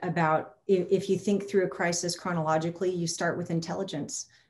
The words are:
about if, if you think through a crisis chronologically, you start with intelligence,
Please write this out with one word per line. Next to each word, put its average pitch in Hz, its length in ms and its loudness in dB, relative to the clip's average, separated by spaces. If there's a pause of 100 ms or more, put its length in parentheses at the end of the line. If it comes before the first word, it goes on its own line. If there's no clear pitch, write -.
about 160 500 2 (140)
if, 180 220 4
if 190 200 2
you 180 80 2
think 196 300 0
through 190 160 4
a 180 40 2
crisis 175 480 -2
chronologically, 165 760 0
you 170 180 -2
start 170 280 -2
with 175 140 -4
intelligence, 165 760 -4 (240)